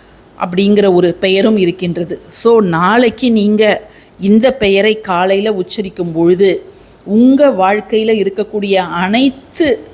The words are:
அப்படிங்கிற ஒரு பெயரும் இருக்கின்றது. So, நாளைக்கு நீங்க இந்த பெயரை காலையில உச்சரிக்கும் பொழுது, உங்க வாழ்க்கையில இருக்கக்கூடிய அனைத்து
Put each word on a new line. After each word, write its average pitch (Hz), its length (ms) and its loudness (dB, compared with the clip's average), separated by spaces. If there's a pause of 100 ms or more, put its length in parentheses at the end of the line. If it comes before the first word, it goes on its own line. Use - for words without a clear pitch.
(400)
அப்படிங்கிற 196 540 0
ஒரு 175 200 2
பெயரும் 196 420 0
இருக்கின்றது. 175 720 -4
So, 233 320 0
நாளைக்கு 214 720 0
நீங்க 208 500 0 (380)
இந்த 220 340 2
பெயரை 208 460 0
காலையில 196 520 -2
உச்சரிக்கும் 185 600 -8
பொழுது, 175 500 2 (420)
உங்க 262 440 4
வாழ்க்கையில 208 760 0
இருக்கக்கூடிய 202 480 -4
அனைத்து 208 1040 -2 (140)